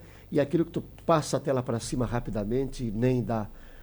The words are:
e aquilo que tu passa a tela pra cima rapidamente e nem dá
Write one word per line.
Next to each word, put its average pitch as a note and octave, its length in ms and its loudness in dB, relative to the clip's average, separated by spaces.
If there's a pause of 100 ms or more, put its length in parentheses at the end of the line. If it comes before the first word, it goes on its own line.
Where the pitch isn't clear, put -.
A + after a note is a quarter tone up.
(300)
e - 80 2
aquilo D#3+ 280 4
que - 60 -14
tu E3 100 -4 (240)
passa D3+ 320 4
a - 20 -4
tela C3 220 0
pra A#2 180 -2
cima B2+ 240 -2
rapidamente A#2 800 -2
e A2+ 60 0
nem B2 320 2
dá G#2+ 260 -2 (340)